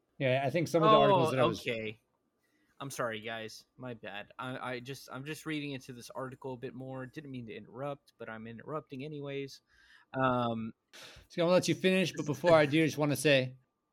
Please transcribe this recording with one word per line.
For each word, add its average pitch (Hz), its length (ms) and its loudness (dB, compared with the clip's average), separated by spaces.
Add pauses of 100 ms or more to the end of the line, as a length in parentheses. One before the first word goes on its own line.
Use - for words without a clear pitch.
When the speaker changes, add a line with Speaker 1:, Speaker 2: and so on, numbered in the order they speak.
(200)
Speaker 1:
Yeah, 131 260 2
I 135 60 -2
think 160 180 0
some 165 140 4
of 214 80 8
the 220 40 10
articles 185 340 6
Speaker 2:
Oh, - 20 -2
Speaker 1:
that 131 80 0
I 127 60 4
was 101 140 0
Speaker 2:
okay. 110 380 -6 (840)
I'm 139 120 -10
sorry, 113 280 -4
guys. 110 460 -10 (120)
My 127 180 -12
bad. 104 320 -14 (120)
I, 127 180 -8 (160)
I 123 60 -8
just, 131 320 -14
I'm 131 140 -12
just 151 200 -12
reading 147 260 -6
into 131 200 -12
this 120 240 -16
article 127 380 -10
a 127 40 -10
bit 120 180 -12
more. 131 320 -10
Didn't 143 240 -16
mean 123 160 -12
to 101 80 -12
interrupt, 120 640 -10
but 113 100 -12
I'm 113 180 -12
interrupting 131 560 -10
anyways. 143 560 -10 (540)
Um, 120 580 2 (580)
Speaker 1:
So - 120 -4
I'm 165 60 4
gonna 180 60 6
let 180 140 4
you 165 80 2
finish, 185 400 2
but 160 100 -4
before 151 280 4
I 156 120 10
do, 151 180 4
I - 20 4
just 135 120 -2
wanna 147 180 2
say 131 400 4 (380)